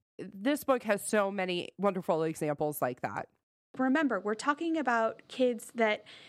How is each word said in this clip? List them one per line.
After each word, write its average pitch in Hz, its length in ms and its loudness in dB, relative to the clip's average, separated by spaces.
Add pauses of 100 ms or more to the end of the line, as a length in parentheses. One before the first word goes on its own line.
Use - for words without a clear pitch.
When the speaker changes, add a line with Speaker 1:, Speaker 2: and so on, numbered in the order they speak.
(180)
Speaker 1:
This 196 460 -4
book 254 200 2
has 208 240 0
so 202 240 2
many 185 460 -2
wonderful 185 460 2
examples 151 580 -2
like 127 200 -2
that. 101 280 -6 (480)
Speaker 2:
Remember, 262 420 2
we're 208 140 -2
talking 320 440 0
about 233 500 0
kids 247 480 0
that 220 280 2 (240)